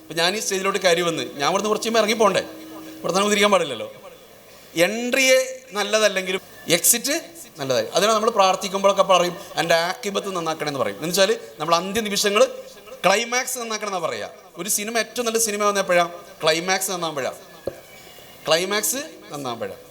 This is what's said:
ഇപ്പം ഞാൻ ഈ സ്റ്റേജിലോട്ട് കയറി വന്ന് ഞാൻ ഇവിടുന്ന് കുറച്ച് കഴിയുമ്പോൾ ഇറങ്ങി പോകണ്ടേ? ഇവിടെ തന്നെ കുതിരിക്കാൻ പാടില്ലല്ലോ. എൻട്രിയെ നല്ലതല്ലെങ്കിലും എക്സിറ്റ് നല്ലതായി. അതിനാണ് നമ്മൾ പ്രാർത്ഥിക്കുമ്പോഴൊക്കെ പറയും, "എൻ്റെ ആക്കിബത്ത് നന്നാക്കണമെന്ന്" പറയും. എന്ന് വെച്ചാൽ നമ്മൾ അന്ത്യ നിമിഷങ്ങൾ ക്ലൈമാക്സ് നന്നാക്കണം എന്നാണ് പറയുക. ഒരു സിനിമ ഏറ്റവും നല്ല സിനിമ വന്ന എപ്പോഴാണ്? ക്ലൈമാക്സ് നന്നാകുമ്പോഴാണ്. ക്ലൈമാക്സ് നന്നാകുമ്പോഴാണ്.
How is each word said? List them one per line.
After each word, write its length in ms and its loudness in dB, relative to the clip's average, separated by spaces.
ഇപ്പം 180 -12
ഞാൻ 160 0
ഈ 60 -4
സ്റ്റേജിലോട്ട് 420 -2
കയറി 220 4
വന്ന് 160 -2
ഞാൻ 100 0
ഇവിടുന്ന് 220 0
കുറച്ച് 140 -2
കഴിയുമ്പോൾ 180 2
ഇറങ്ങി 180 2
പോകണ്ടേ? 200 4
ഇവിടെ 140 -6
തന്നെ 140 2
കുതിരിക്കാൻ 260 4
പാടില്ലല്ലോ. 340 0
എൻട്രിയെ 500 4
നല്ലതല്ലെങ്കിലും 640 0
എക്സിറ്റ് 380 2
നല്ലതായി. 360 0
അതിനാണ് 220 4
നമ്മൾ 200 2
പ്രാർത്ഥിക്കുമ്പോഴൊക്കെ 760 2
പറയും, 220 2
"എൻ്റെ 160 2
ആക്കിബത്ത് 500 -6
നന്നാക്കണമെന്ന്" 460 -4
പറയും. 200 -4
എന്ന് 100 -4
വെച്ചാൽ 180 4
നമ്മൾ 200 2
അന്ത്യ 280 -4
നിമിഷങ്ങൾ 360 2
ക്ലൈമാക്സ് 560 0
നന്നാക്കണം 300 -6
എന്നാണ് 160 -4
പറയുക. 200 -6
ഒരു 180 -6
സിനിമ 260 -4
ഏറ്റവും 240 -6
നല്ല 200 0
സിനിമ 220 -2
വന്ന 160 2
എപ്പോഴാണ്? 260 4
ക്ലൈമാക്സ് 520 0
നന്നാകുമ്പോഴാണ്. 460 -4
ക്ലൈമാക്സ് 540 0
നന്നാകുമ്പോഴാണ്. 600 -8